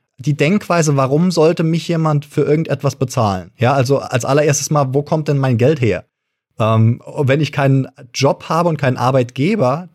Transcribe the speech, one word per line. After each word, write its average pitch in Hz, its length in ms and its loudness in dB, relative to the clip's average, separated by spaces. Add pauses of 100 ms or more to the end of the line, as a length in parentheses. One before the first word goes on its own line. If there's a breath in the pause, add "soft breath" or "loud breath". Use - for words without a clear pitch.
(180)
die 139 180 -2
Denkweise, 156 600 0
warum 143 340 2
sollte 170 320 2
mich 160 240 -2
jemand 156 380 0
für - 160 -4
irgendetwas 143 560 -2
bezahlen? 101 600 -2
Ja, 120 160 2
also 135 260 0
als - 260 -4
allererstes 147 460 0
mal, 139 220 0
wo 143 100 0
kommt 156 260 -2
denn 143 80 0
mein 131 200 0
Geld 139 220 2
her? 98 240 0 (560)
Ähm, 110 420 2 (160)
wenn 143 240 0
ich 143 100 -2
keinen 135 360 0 (260)
Job 180 340 0
habe 170 220 0
und 160 80 -2
keinen 131 200 -2
Arbeitgeber, 131 960 0